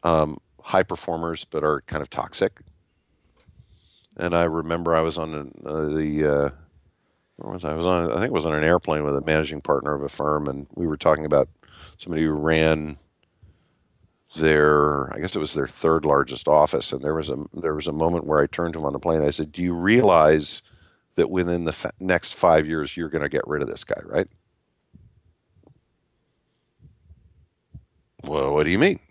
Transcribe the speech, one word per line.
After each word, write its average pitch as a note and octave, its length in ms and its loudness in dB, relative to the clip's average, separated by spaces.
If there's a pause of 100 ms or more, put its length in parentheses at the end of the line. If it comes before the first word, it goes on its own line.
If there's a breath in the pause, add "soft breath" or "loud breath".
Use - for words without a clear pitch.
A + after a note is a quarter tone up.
um, D#2 360 2 (240)
high F#2+ 200 0
performers, E2 640 -6
but D2 200 -6
are D2+ 220 0
kind D#2 160 -6
of C2+ 80 -12
toxic. - 500 -4 (1600 soft breath)
And E2+ 160 -4
I E2+ 100 4
remember E2 500 -2
I D#2+ 60 4
was D#2+ 160 -2
on D#2+ 180 -6
an, D2 300 -12
uh, D#2 240 -4
the, D2+ 360 0
uh, C#2+ 260 2 (840)
where - 160 -14
was F2+ 120 -14
I? D2+ 80 -4
I - 20 -4
was E2 120 -4
on, F2 240 0
I A1 40 -2
think F#2+ 120 -2
it C3+ 60 -4
was D#2+ 140 -2
on D#2+ 60 -2
an D2+ 120 0
airplane D#2+ 400 2
with C#2+ 120 -2
a C#2+ 40 -2
managing D#2 400 0
partner C#2+ 340 -2
of C#2+ 80 -6
a C#2+ 60 -6
firm, D2 400 -2
and C#2 260 -8
we E2+ 140 -4
were D2+ 80 -4
talking D#2 280 2
about D2 240 2 (480 loud breath)
somebody D#2+ 280 -4
who D#2 80 0
ran D#2 680 2 (1400)
their, D2+ 760 4
I - 60 -10
guess F2 160 -6
it - 20 -2
was D2+ 160 -4
their C#2 140 -2
third D#2+ 360 0
largest C#2 440 0
office, D2+ 440 4
and C2 100 -8
there D2+ 120 -2
was D#2 160 -4
a, C2+ 60 -4 (180)
there E2 200 -4
was D2+ 120 -6
a D#2+ 60 -4
moment E2 340 0
where D2+ 140 2
I C#2+ 60 4
turned E2+ 280 -4
to D#2+ 60 -8
him D2+ 60 -4
on C#2 60 -2
the C#2 60 -6
plane. E2 240 0
I D2 80 2
said, D2+ 220 -6
"Do F2+ 100 -6
you F2+ 100 0
realize E2+ 920 4 (520 soft breath)
that E2 160 2
within F2 340 -2
the D#2+ 80 -2
fa-, - 280 -8
next F#2 340 -2
five D#2+ 320 4
years, D#2 300 -6
you're E2 120 -6
gonna D2 200 -4
get C#2+ 180 -4
rid D2 160 -4
of B1 60 -4
this - 160 -12
guy, - 200 -6
right?" - 240 -2 (4000)
"Well, C#2+ 280 -2
what D2+ 120 2
do D2+ 60 0
you F#2 80 2
mean?" F#3 200 2 (120)